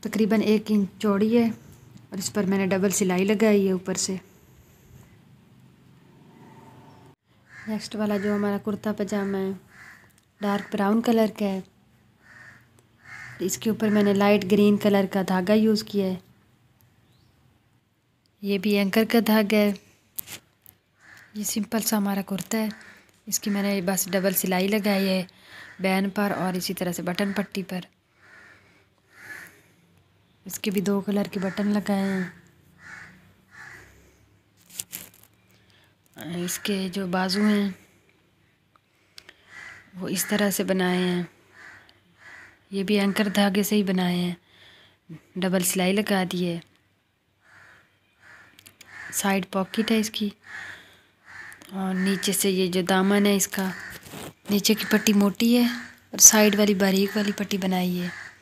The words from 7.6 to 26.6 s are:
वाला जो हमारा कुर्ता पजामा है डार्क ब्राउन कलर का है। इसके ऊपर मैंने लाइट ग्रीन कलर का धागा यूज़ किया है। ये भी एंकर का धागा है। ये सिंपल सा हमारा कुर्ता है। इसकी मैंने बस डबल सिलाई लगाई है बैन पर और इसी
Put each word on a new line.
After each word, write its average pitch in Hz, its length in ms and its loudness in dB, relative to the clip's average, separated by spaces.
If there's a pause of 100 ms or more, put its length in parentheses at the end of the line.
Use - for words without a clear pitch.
वाला 214 220 0
जो 208 180 0
हमारा 202 240 0
कुर्ता 208 340 -4
पजामा 196 440 -4
है 190 160 -4 (880)
डार्क 202 300 -2
ब्राउन 202 300 2
कलर 226 320 2
का 208 120 -4
है। 190 180 -4 (1800)
इसके 190 280 -2
ऊपर 214 200 0
मैंने 202 260 4
लाइट 202 340 4
ग्रीन 208 300 6
कलर 202 280 4
का 190 180 -2
धागा 185 300 2
यूज़ 214 300 4
किया 196 220 -2
है। 185 140 -4 (2250)
ये 202 140 0
भी 202 180 0
एंकर 202 300 2
का 233 180 4
धागा 214 340 4
है। 208 180 2 (1600)
ये 208 100 -8
सिंपल 214 360 -4
सा 214 160 -2
हमारा 196 260 -2
कुर्ता 196 340 -4
है। 220 320 -6 (380)
इसकी - 220 -6
मैंने 202 340 0
बस 185 260 -2
डबल 190 240 0
सिलाई 185 340 0
लगाई 202 380 0
है 185 220 0 (540)
बैन 190 280 0
पर 202 240 -2
और 185 220 -2
इसी 180 180 -6